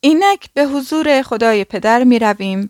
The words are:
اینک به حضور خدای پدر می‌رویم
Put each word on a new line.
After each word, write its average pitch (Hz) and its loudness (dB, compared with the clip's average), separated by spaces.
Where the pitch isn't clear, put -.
اینک 302 0
به 285 0
حضور 285 -2
خدای 220 0
پدر 220 0
می‌رویم 202 0